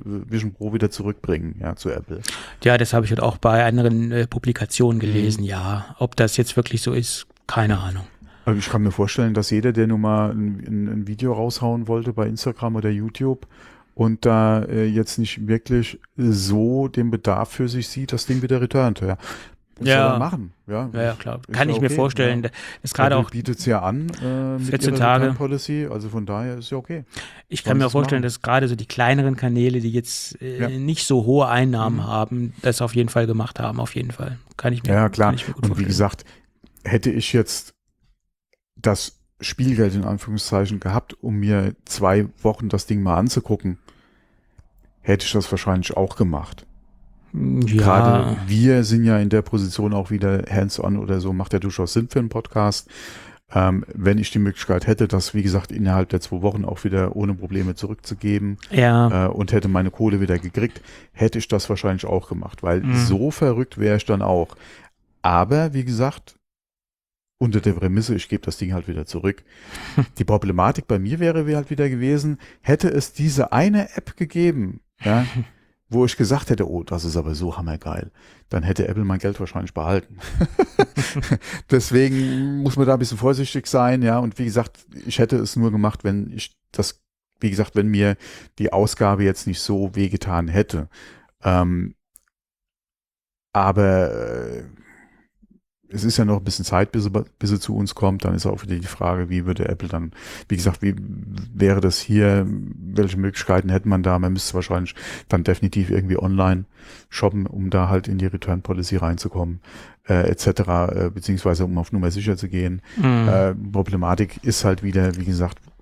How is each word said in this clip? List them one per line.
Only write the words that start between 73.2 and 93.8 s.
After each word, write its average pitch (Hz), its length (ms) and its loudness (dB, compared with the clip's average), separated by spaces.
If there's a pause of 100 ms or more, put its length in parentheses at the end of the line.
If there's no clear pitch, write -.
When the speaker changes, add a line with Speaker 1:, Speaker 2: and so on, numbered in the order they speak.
Speaker 1:
eine 202 440 2
App - 200 -10
gegeben, 160 640 0 (220)
ja, 113 280 2
Speaker 2:
<laughs> - 60 -8 (540)
Speaker 1:
wo 123 160 4
ich - 100 -2
gesagt 127 340 0
hätte, 101 180 0
„Oh, 85 140 -6
das 85 220 -6
ist 82 120 -4
aber 78 180 -2
so 82 220 -4
hammergeil“, 82 540 -8 (380)
dann - 140 -2
hätte 90 260 0
Apple 104 160 -2
mein 95 140 0
Geld 101 200 -4
wahrscheinlich 92 360 -8
behalten. 85 420 -2 (720)
<laughs> - 840 -4
Deswegen 131 920 2
muss 135 140 0
man 135 100 4
da 131 80 6
ein 127 40 2
bisschen 117 200 -2
vorsichtig 131 480 0
sein, 127 360 2
ja, 117 160 2
und 117 200 -4
wie 123 60 -2
gesagt, 113 340 -2 (280)
ich 120 120 -2
hätte 117 180 4
es 110 200 -2
nur 113 140 2
gemacht, 104 340 0
wenn 101 300 -2
ich - 220 -12 (160)
das, - 300 -4 (380)
wie 110 100 0
gesagt, 98 260 -2
wenn 104 120 2
mir 101 280 2 (420)
die - 140 0
Ausgabe 101 520 2
jetzt 98 220 0
nicht 92 140 -4
so 98 340 -2
wehgetan 92 540 0
hätte. 80 400 0 (540)
Ähm, 90 520 2 (1600)
aber, 95 600 4